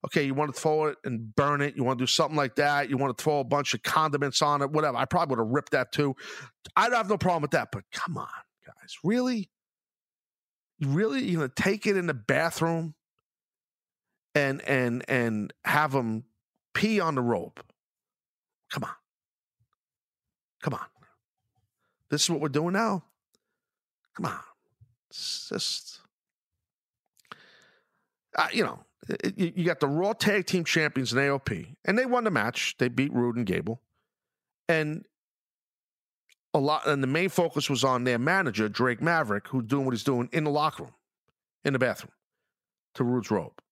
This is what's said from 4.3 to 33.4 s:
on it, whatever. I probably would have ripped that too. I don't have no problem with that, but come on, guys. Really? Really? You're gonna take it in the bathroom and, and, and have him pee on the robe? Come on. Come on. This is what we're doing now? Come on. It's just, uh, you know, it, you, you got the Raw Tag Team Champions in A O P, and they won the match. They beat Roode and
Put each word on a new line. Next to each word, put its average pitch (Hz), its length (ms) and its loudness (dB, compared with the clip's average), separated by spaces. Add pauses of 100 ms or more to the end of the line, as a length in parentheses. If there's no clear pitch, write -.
on 147 180 2
it, 139 100 0
whatever. 151 280 0
I 131 80 0
probably 160 300 0
would 113 60 0
have 110 100 0
ripped 143 200 -2
that 131 200 0
too. 143 240 2 (580)
I 208 140 6
don't 247 80 2
have 220 120 0
no 208 80 2
problem 170 260 2
with 147 100 -2
that, 123 200 0
but 95 200 -10
come - 260 -6
on, - 100 -8 (380)
guys. - 360 -20
Really? 233 460 0 (1400)
Really? 214 400 0
You're 170 160 0
gonna 131 160 -2
take 196 300 0
it 202 100 2
in 180 100 0
the 156 80 0
bathroom 160 800 0 (1400)
and, 139 340 0
and, 123 400 0
and 117 420 0 (140)
have 147 300 2
him 117 300 0 (500)
pee 214 260 2
on 160 140 0
the 131 80 0
robe? 117 420 -2 (1080)
Come 131 140 -6
on. - 60 -10 (1700)
Come - 120 -2
on. - 60 -6 (1300)
This 147 140 0
is - 80 2
what 156 100 0
we're 156 80 -2
doing 156 260 0
now? 202 280 0 (1120)
Come - 120 -6
on. - 120 -6 (720)
It's - 380 -8
just, - 520 -6 (2500)
uh, 156 140 4
you 220 100 2
know, 95 160 -2 (300)
it, - 280 -2
you, 175 200 0
you 180 80 0
got 170 160 2
the 143 80 4
Raw 175 240 0
Tag 202 340 2
Team 180 160 0
Champions 139 500 0
in 120 60 4
A 139 120 4
O 139 100 2
P, 110 340 -6 (100)
and 196 140 4
they 254 80 2
won 247 160 2
the 220 80 2
match. 120 480 0
They 123 100 4
beat 127 240 0
Roode 120 220 2
and 120 100 -2